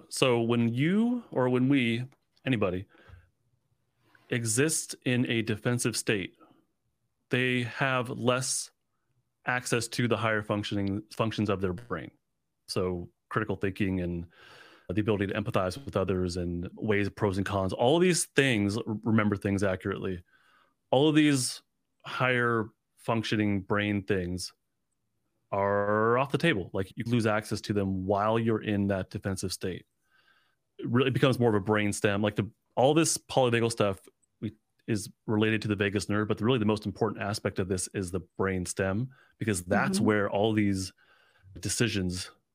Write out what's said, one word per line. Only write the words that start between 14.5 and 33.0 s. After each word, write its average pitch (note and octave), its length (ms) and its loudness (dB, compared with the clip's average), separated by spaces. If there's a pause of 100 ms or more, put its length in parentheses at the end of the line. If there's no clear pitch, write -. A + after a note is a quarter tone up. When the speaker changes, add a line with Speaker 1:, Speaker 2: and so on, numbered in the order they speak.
Speaker 1:
the F2+ 120 -2
ability G2+ 260 0
to F#2 80 -4
empathize F#2+ 500 -2
with - 120 -6
others F#2 400 0
and F2 380 -4
ways G2+ 320 0
of F#2 100 -6
pros G2 220 0
and F#2+ 80 -2
cons, F#2+ 260 0
all B2+ 240 4
of F3 60 2
these F3+ 240 2 (100)
things, A2 400 4
r-, A#2+ 60 -4 (220)
remember G#2+ 320 4
things G2 260 0
accurately, F#2+ 600 -2 (680)
all C#3 180 6
of D3+ 60 4
these D3 480 2 (420)
higher A#2+ 640 0 (280)
functioning G#2+ 640 0
brain G#2 400 -2
things F2+ 500 -4 (1000)
are G#2 680 2
off C3 140 -2
the C#3+ 60 0
table. A2+ 340 0
Like, G2 240 -4
you A2 100 -8
lose A#2 200 2
access G#2+ 360 -2
to - 100 -4
them F#2+ 340 -2
while G#2 320 2
you're A2+ 240 0
in G2+ 260 0
that F#2+ 220 -2
defensive F#2+ 420 -6
state. - 340 -8 (920)
It - 100 -8
really B2+ 220 2
becomes B2+ 280 4
more A#2+ 120 4
of G#2+ 40 4
a G#2 60 2
brain G#2 320 2
stem. G2+ 300 0
Like, G#2 140 0
the, G#2 140 -2 (260)
all C3+ 180 6
this D#3+ 240 2